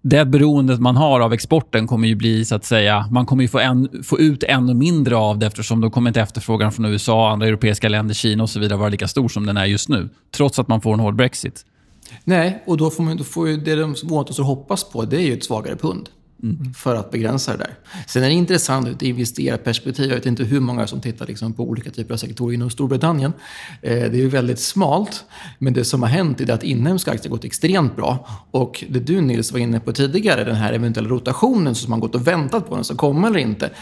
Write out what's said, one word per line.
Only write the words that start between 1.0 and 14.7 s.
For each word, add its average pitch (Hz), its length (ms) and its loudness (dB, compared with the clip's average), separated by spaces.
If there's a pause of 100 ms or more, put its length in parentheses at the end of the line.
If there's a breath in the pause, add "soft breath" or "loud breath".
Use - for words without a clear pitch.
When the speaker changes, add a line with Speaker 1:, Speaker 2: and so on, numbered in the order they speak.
Speaker 1:
av 117 120 4
exporten 117 540 0
kommer 113 220 2
ju 113 60 4
bli, 113 300 2
så 113 100 -2
att 104 100 -4
säga, 104 460 2
man 123 160 2
kommer 131 160 2
ju 123 60 2
få 131 100 0
en-, 127 300 2 (160)
få - 140 0
ut 156 240 4
ännu 127 320 2
mindre 135 420 2
av 104 220 2
det 107 80 2
eftersom 107 340 -2
då 113 100 2
kommer 120 200 2
inte 113 100 2
efterfrågan 107 520 0
från 110 120 -4
U 107 100 0
S 101 140 -2
A 117 40 4
och 110 180 4
andra 107 160 0
europeiska 107 420 2
länder, 107 260 0
Kina 107 280 0
och 107 80 0
så 104 100 -4
vidare, 104 180 0
vara 104 100 2
lika 101 200 -2
stor 127 200 0
som 104 180 -2
den 101 100 -2
är 98 80 0
just 101 240 0
nu, 139 200 -2 (280 soft breath)
trots 143 220 2
att 123 100 -2
man 113 120 2
får 110 140 2
en 107 60 2
hård 107 160 0
Brexit. - 480 -2 (600 loud breath)
Speaker 2:
Nej, 180 420 2
och 170 100 2
då 156 140 2
får 165 120 -4
man, 160 140 0
då 156 80 -6
får 165 240 -2
ju 156 80 0
det 151 180 -2
de 151 200 -2
som 160 180 -6
återstår 139 320 -2
hoppas 135 400 -2